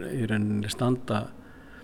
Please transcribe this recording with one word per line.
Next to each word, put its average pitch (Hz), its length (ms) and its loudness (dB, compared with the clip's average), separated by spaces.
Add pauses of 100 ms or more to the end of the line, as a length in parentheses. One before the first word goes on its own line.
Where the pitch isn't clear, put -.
í 135 180 0
rauninni 104 440 2
standa 123 480 2 (640)